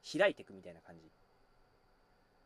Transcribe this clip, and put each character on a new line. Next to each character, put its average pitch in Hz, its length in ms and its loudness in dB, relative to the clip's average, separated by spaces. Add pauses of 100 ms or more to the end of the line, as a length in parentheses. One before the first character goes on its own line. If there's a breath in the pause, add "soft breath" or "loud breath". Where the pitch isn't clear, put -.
(120)
開 185 200 6
い - 40 -4
て - 80 -16
く 98 100 -16
み 95 80 -14
た 90 80 -14
い 85 40 -14
な 82 80 -18
感 87 180 -18
じ。 80 100 -20 (1400)